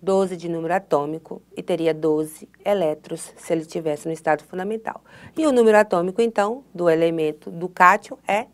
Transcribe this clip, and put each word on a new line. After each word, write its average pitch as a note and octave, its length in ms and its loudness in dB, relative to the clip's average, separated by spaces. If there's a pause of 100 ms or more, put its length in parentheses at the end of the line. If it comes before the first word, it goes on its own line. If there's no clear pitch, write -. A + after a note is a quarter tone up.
doze F#3+ 360 0
de E3+ 120 -10
número E3 260 -4
atômico D#3+ 680 -4 (140)
e - 60 -10
teria E3 300 0
doze D#3 560 -2 (160)
elétrons E3 720 -4
se - 160 -6
ele E3 120 -2
tivesse D#3+ 420 -6
no D#3+ 60 -6
estado D#3 320 -2
fundamental. G#3 580 -8 (340)
E D#4 100 0
o C#4+ 60 2
número A3 260 6
atômico, F#3+ 440 0
então, A3+ 420 -2 (100)
do F3 140 0
elemento D#3+ 640 0
do E3+ 180 -10
cátion F#3+ 480 4 (100)
é G#3+ 280 -2